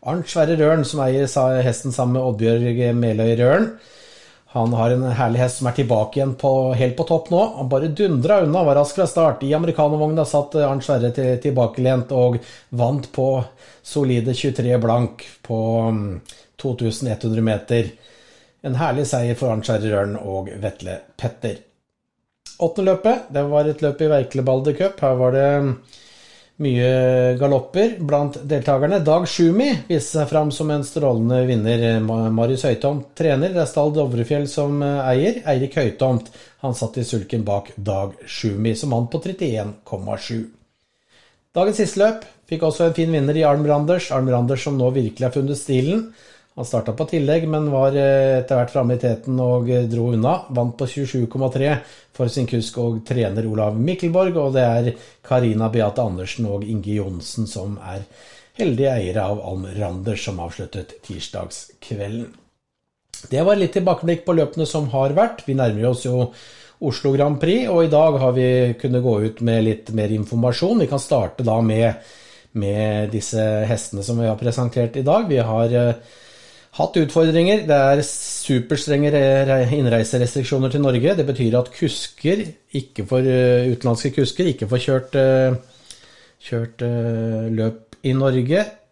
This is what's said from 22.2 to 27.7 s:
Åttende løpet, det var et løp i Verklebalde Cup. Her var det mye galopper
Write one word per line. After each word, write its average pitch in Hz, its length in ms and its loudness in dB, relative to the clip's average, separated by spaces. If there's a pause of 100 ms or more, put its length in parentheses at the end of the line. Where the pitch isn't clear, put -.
Åttende 185 380 0
løpet, 220 400 0
det 139 160 0
var 147 180 2
et 151 140 -2
løp 143 180 -2
i 156 80 2
Verklebalde 135 680 0
Cup. 190 240 -2
Her 131 180 2
var 127 160 4
det 139 400 2 (880)
mye 127 720 2
galopper 143 640 0